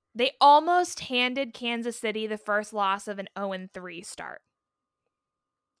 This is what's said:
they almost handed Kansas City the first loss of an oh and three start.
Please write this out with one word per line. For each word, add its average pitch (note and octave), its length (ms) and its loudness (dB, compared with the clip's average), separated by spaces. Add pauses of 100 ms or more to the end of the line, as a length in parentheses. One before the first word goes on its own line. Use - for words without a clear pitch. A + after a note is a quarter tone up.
(140)
they B3+ 260 0
almost D#4+ 600 6
handed B3+ 520 -2
Kansas A#3 460 -6
City A3 280 -4
the G#3+ 100 -6
first G#3 340 -4
loss G3+ 380 -2
of G3+ 100 -8
an F#3+ 160 -12
oh G3 160 -6
and F#3 220 -10
three F3+ 280 -14
start. - 400 -16 (1400)